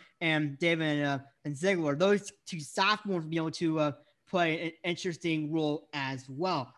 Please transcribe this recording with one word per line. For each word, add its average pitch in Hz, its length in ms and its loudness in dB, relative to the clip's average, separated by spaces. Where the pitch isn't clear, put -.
and 151 380 0
David, 160 460 2
uh, 139 160 0
and 147 120 -4
Ziegler. 165 380 2
Those 196 380 2
two 165 140 -8
sophomores 196 600 0
will 156 80 -8
be 165 60 -2
able 160 160 0
to, 160 260 0
uh, 147 140 2
play 165 400 0
an 175 240 -6
interesting 160 640 -2
role 156 400 0
as 135 360 -6
well. 147 500 -2